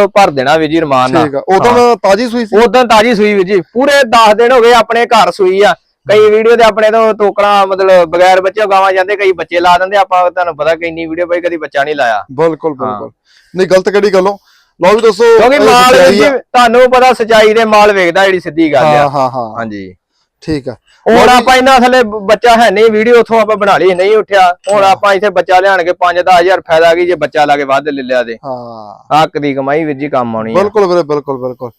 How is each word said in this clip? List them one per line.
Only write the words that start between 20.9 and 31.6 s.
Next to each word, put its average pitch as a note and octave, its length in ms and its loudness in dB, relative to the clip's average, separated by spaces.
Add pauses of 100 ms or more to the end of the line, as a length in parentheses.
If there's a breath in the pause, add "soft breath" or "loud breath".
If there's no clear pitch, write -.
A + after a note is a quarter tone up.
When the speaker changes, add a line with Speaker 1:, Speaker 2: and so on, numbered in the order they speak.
Speaker 2:
ਲਓ A#3+ 60 4
ਵੀ A#3 80 4
Speaker 1:
ਆਪਾਂ B3 260 2
ਇੰਨਾ C4 240 2
ਥੱਲੇ B3 240 2
ਬ-, G#3+ 160 -8
ਬੱਚਾ A3 360 2
ਹੈ A3+ 160 2
ਨਹੀਂ, G#3+ 200 2
ਵੀਡੀਓ A3+ 280 2
ਉੱਥੋਂ A3+ 220 0
ਆਪਾਂ G#3+ 160 -2
ਬਣਾ G3 200 0
ਲਈ, F3+ 160 0
ਨਹੀਂ G3 240 0
ਉੱਠਿਆ। F#3 400 0 (140)
ਹੁਣ G3+ 120 0
Speaker 2:
ਹਾਂ। F#3+ 80 4
Speaker 1:
ਆਪਾਂ G3 220 0
ਇੱਥੇ G3+ 160 -2
ਬੱਚਾ F#3 300 0
ਲਿਆਣ F#3+ 240 0
ਕੇ F3+ 100 -2
ਪੰਜ F3 260 -2
ਦਸ F3+ 200 2
ਹਜ਼ਾਰ F3+ 220 0
ਫਾਇਦਾ E3 340 2
ਕੀ F3 100 -2
ਜੇ F3 100 -2
ਬੱਚਾ D3 300 -2
ਲਾ C#3+ 120 0
ਕੇ C#3+ 60 -4
ਵੱਧ C#3 240 -4
ਲੈ C#3 160 -8
ਲਿਆ B2+ 200 -2
ਤੇ। A2+ 120 -10
Speaker 2:
ਹਾਂ। A#2+ 840 -8
Speaker 1:
ਹੱਕ D#3 160 -4
ਦੀ C#3+ 160 -4
ਕਮਾਈ C#3 300 -4
ਵੀਰ D3 140 -6
ਜੀ C#3 120 -10
ਕੰਮ A#2+ 260 -4
ਆਉਣੀ A2+ 180 -8
ਆ। - 20 -2
Speaker 2:
ਬਿਲਕੁਲ G3+ 300 -2
ਵੀਰੇ, F3 180 -2
ਬਿਲਕੁਲ, C#3+ 340 -6
ਬਿਲਕੁਲ। B2 420 -12